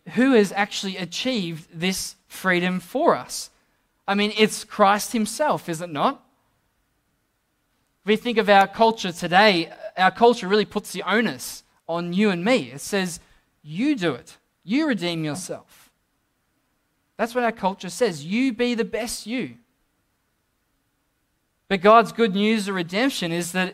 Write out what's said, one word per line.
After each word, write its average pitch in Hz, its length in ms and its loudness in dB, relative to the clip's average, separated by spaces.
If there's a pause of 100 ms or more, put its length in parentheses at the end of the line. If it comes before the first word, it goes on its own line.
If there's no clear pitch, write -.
who 247 240 2
has 208 180 4
actually 196 460 -4
achieved 175 760 -6
this 180 420 -6 (120)
freedom 180 540 0
for 262 340 2
us. - 340 -10 (580)
I 196 60 0
mean, 208 240 0
it's 214 280 2
Christ 202 480 2
himself, 220 560 -2
is 160 120 -6
it 175 80 -10
not? 170 340 -2 (1800)
If - 40 -6
we 214 100 4
think 226 200 -2
of 208 120 0
our 196 180 8
culture 226 460 0
today, 175 580 2 (260)
our 185 140 4
culture 233 380 2
really 208 160 2
puts - 260 -8
the 151 120 -8
onus 180 600 -2 (240)
on 170 240 -4
you 208 180 2
and 175 140 -2
me. 185 280 0
It 139 100 -16
says, 185 400 -4 (420)
"You 220 320 -2
do 170 180 -2
it. - 240 -14 (260)
You 269 220 0
redeem 175 380 -2
yourself." - 680 -10 (1300)
That's 233 160 -4
what 247 120 0
our 226 80 0
culture 196 360 -4
says. 170 360 -2
"You 233 260 0
be 240 240 0
the 220 80 -2
best 226 420 -6
you." 208 300 -6 (2000)
But 190 140 -2
God's 214 300 8
good 220 240 0
news 208 320 0
of 196 80 -4
redemption 180 560 -2
is 170 220 -4
that 185 200 -2